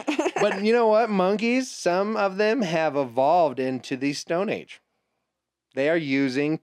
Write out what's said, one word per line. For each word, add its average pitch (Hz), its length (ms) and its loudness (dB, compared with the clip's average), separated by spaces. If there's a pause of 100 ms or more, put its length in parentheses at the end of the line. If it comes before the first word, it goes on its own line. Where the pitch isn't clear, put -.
(420)
But 202 220 0
you 220 100 4
know 240 140 4
what? 214 240 4
Monkeys, 214 600 0
some 196 460 -2
of 196 200 -2
them 214 260 0
have 160 340 0
evolved 135 600 2
into 131 360 -4
the 139 180 -2
Stone 175 360 -4
Age. 95 320 -10 (920)
They 139 160 0
are 170 60 2
using 139 640 0